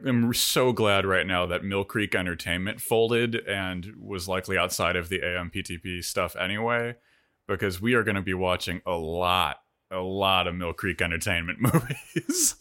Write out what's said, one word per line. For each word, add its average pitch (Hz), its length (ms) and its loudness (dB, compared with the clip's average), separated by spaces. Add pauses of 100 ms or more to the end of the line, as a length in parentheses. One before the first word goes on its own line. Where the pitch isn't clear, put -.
I'm 120 300 4
so 127 380 4
glad 101 340 4
right 92 200 4
now 90 200 2
that 87 180 -2
Mill 98 200 0
Creek 104 300 -2
Entertainment 90 680 -2
folded 117 560 2
and 95 640 -6
was 98 300 -8
likely 92 300 0
outside 90 380 2
of 85 120 -2
the 92 120 -4
A 87 180 -2
M 87 120 -6
P 98 120 -8
T 87 160 -10
P 90 240 -8
stuff 87 340 -2
anyway, 117 600 -2 (500)
because 95 340 -2
we 117 140 2
are 117 80 6
gonna 101 200 0
be 92 120 -2
watching 90 500 -2
a 92 80 -2
lot, 85 680 0 (300)
a 92 100 -4
lot 95 460 2
of 87 100 -2
Mill 87 180 -4
Creek 90 260 -4
Entertainment 85 600 -2
<laughs> - 120 4
movies. - 880 -2